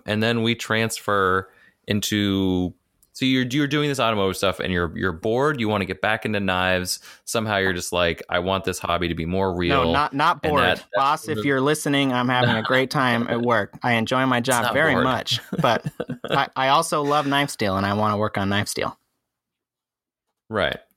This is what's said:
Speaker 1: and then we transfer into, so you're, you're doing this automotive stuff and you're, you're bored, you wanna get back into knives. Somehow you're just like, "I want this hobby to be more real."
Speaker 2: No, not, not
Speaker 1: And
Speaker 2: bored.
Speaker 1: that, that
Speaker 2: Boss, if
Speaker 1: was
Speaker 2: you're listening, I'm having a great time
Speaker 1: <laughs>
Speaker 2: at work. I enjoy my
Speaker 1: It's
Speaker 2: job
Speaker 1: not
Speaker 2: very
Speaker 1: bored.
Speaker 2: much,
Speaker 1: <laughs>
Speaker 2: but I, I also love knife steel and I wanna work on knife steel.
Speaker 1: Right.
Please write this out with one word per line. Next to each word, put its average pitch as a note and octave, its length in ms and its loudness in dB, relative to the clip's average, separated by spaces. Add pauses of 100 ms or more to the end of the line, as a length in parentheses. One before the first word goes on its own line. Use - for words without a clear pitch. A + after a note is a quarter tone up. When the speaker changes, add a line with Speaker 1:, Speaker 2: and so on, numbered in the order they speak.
Speaker 1:
and G#2+ 160 -2
then A#2 220 0
we A#2 100 0
transfer G2+ 960 0 (380)
into, G2 840 0 (420)
so - 120 -4
you're, C3 240 0
you're C#3+ 160 0
doing D3 240 -2
this C3+ 100 -4
automotive G#2 380 2
stuff F#2 220 0
and - 120 -2
you're, F2 240 0
you're F2+ 160 -2
bored, A#2+ 480 0
you G#2+ 80 -2
wanna G#2 180 0
get F2+ 160 -8
back G#2+ 220 0
into G#2 160 -2
knives. F#2 600 0 (260)
Somehow G#2+ 320 -2
you're F#2+ 160 2
just F2 180 -6
like, F2 380 0
"I F2+ 80 0
want F#2 260 0
this F2+ 140 -2
hobby E2+ 300 -2
to E2 80 -2
be D#2+ 100 -4
more F#2 300 -2
real." F#2 300 2
Speaker 2:
No, E2 60 2
not, C#3+ 220 0
not D3+ 300 0
Speaker 1:
And D#3 80 0
Speaker 2:
bored. C#3+ 100 2
Speaker 1:
that, - 160 2
that - 180 -18
Speaker 2:
Boss, C#3+ 320 0
if D#3 100 -4
Speaker 1:
was G#2+ 80 -4
Speaker 2:
you're C3+ 160 2
listening, C#3 520 0
I'm B2 160 0
having B2 260 2
a A2+ 60 -2
great C3 300 0
time A#2+ 360 0
Speaker 1:
<laughs> - 20 -8
Speaker 2:
at A#2+ 120 -2
work. A#2 400 0
I B2 120 0
enjoy A#2 340 0
my B2 100 2
Speaker 1:
It's A#2+ 80 -2
Speaker 2:
job B2 200 2
Speaker 1:
not A2+ 80 0
Speaker 2:
very D3 200 2
Speaker 1:
bored. B2 120 2
Speaker 2:
much, - 340 -2 (100)
Speaker 1:
<laughs> - 100 -4
Speaker 2:
but A#2 240 2 (460)
I, - 260 0
I C3 120 0
also D#3 340 2
love C#3+ 240 2
knife C#3 240 0
steel G2 260 -2
and G2 120 0
I G2+ 80 0
wanna G#2+ 220 2
work G#2+ 200 -2
on G2 120 0
knife G2+ 180 0
steel. - 280 -6 (1500)
Speaker 1:
Right. F#2 300 0 (200)